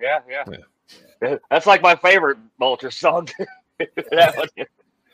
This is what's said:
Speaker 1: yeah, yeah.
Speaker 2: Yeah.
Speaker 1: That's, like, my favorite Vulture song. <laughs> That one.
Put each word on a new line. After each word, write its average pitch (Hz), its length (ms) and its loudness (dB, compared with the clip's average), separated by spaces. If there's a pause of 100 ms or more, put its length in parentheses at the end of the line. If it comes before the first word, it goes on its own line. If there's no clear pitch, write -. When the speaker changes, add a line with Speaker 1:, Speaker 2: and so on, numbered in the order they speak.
Speaker 1:
yeah, 139 280 -4
yeah. 135 160 -10 (800)
Speaker 2:
Yeah. 135 140 -4 (140)
Speaker 1:
That's, 160 160 0
like, 190 160 6
my 175 120 6
favorite 165 440 2 (200)
Vulture 127 320 -4
song. 165 420 -2
<laughs> - 60 -20 (720)
That 160 240 4
one. 151 120 -6 (640)